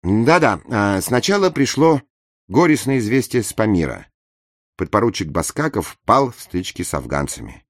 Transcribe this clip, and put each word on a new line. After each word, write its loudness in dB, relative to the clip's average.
Да-да, 2
а, 0
сначала 0
пришло 2
горестное 2
известие 0
с -8
Памира. 0
Подпоручик -2
Баскаков -4
пал 2
в -20
стычке -8
с -8
афганцами. -6